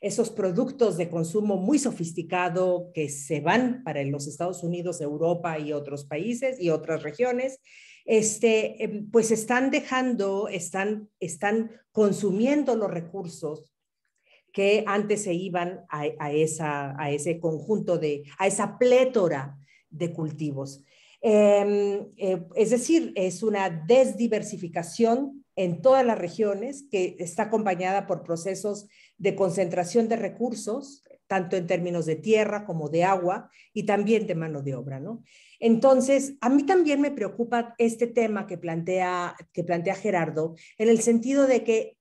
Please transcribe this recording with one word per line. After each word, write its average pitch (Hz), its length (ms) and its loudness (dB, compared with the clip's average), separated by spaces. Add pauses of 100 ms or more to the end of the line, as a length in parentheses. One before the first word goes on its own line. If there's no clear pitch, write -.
esos 202 300 -2
productos 196 640 0
de 170 100 -2
consumo 190 500 -2
muy 214 200 2
sofisticado 180 1160 -2
que 151 140 -4
se - 300 -6
van 226 440 2
para 147 200 -4
los 143 220 -4
Estados 175 380 -6
Unidos, 170 380 -4
Europa 165 580 -2
y 151 120 -6
otros 143 320 -6
países 240 560 -4
y 170 120 2
otras 156 320 -2
regiones, 247 560 -2 (460)
este, 220 800 2
em, 208 280 -8
pues 220 180 6
están 240 400 2
dejando, 240 760 0
están, 202 640 -4 (100)
están 214 500 -2 (220)
consumiendo 214 840 2
los 208 140 -2
recursos 170 800 -10 (840)
que 202 300 2
antes 208 380 -2
se 180 100 -2
iban 180 560 -4
a, 151 140 -6 (160)
a 147 120 -4
esa, 147 680 -2
a 147 80 -2
ese 147 300 -2
conjunto 170 580 -2
de, 147 260 -2 (140)
a 190 80 2
esa 202 320 -2
plétora 233 800 4 (320)
de 165 240 -6
cultivos. 147 680 -6 (380)
Em, 202 960 4
eh, 185 260 -2 (120)
es 208 140 2
decir, 247 460 2
es 185 260 -2
una 202 300 0
desdiversificación 220 1700 0 (120)
en 180 260 -2
todas 262 240 6
las 220 140 2
regiones 202 720 -4
que 185 260 -2
está 180 260 -4
acompañada 196 640 0
por 175 160 -4
procesos 185 680 -6 (300)
de 196 160 2
concentración 190 720 0
de 226 100 0
recursos, 226 840 -6 (240)
tanto 190 320 -2
en 175 80 -2
términos 175 400 -2
de 160 120 -2
tierra 208 460 2
como 160 260 -6
de 165 160 2
agua 190 440 0 (240)
y 208 140 -4
también 208 400 2
de 170 80 -2
mano 160 260 -6
de 135 140 -4
obra, 135 240 -10
¿no? 208 240 -12 (360)
Entonces, 262 840 4
a 240 80 2
mí 277 120 6
también 294 400 4
me 285 80 2
preocupa 233 720 -4
este 226 260 2
tema 226 400 0
que 175 140 -10
plantea, 175 760 -2 (160)
que 175 120 -6
plantea 175 320 -2
Gerardo, 165 580 -2 (240)
en 220 120 4
el 220 120 8
sentido 254 460 4
de 240 160 4
que 220 380 0